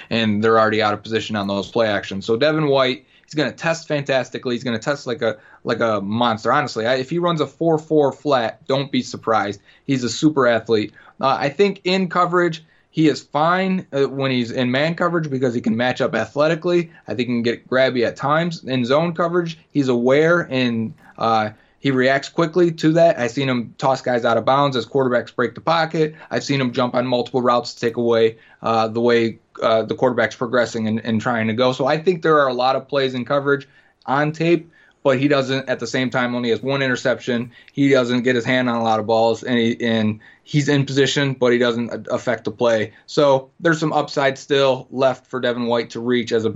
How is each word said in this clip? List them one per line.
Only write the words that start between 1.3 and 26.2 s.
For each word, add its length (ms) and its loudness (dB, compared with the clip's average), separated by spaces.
on 140 -4
those 200 -4
play 200 0
actions. 380 -4
So 100 0
Devin 320 0
White, 380 0
he's 100 -20
gonna 160 -2
test 380 -4
fantastically. 640 -2
He's 80 -6
gonna 160 -4
test 260 -6
like 160 -6
a, 180 -2
like 160 -2
a 200 0
monster. 520 0
Honestly, 340 -2
I, 80 2
if 160 -4
he 80 -2
runs 220 0
a 80 0
four 280 -2
four 360 2
flat, 560 -2
don't 240 -2
be 100 0
surprised. 580 -2
He's 200 -2
a 40 0
super 380 2
athlete. 460 0
Uh, 200 2
I 80 0
think 340 0
in 260 0
coverage, 540 0
he 160 4
is 120 0
fine, 720 0
uh, 120 2
when 260 -2
he's 220 -2
in 180 -2
man 240 0
coverage 340 -2
because 260 -2
he 60 -2
can 160 -2
match 240 -2
up 140 0
athletically. 800 0
I 60 -6
think 40 -8
he 60 0
can 180 -2
get 260 -2
grabby 380 2
at 100 -4
times. 460 -2
In 220 -2
zone 280 2
coverage, 460 -2
he's 180 0
aware 520 4
and, 440 -2
uh, 320 0
he 100 0
reacts 400 0
quickly 420 2
to 200 0
that. 260 4
I've 120 -2
seen 180 -4
him 280 -4
toss 240 0
guys 240 -2
out 140 2
of 80 -2
bounds 300 2
as 100 -4
quarterbacks 480 0
break 200 -2
the 60 -16
pocket. 540 0